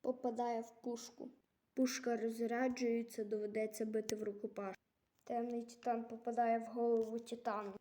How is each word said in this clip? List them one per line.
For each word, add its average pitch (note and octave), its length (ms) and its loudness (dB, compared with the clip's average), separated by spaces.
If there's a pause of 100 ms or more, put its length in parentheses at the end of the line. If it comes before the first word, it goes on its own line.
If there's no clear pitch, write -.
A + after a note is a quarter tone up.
Попадає A#3+ 600 0
в A#3 100 -10 (100)
пушку. - 480 -8 (440)
Пушка B3+ 440 2
розряджується, A#3 1040 0
доведеться G#3+ 640 0
бити A3 300 0
в G#3+ 80 -6
рукопаш. G3+ 520 -6 (480)
Темний A#3+ 380 -2
титан A#3 420 -2
попадає A#3 560 2
в A3+ 60 -4
голову A3+ 540 4
титану. G#3+ 600 -4